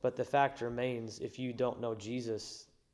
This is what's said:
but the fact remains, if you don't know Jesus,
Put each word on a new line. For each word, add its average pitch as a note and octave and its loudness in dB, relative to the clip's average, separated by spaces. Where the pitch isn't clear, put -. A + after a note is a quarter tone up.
but B2 2
the B2 0
fact C#3 4
remains, A#2+ -2
if B2+ -6
you B2 -2
don't A#2+ 0
know A#2 0
Jesus, A2+ -4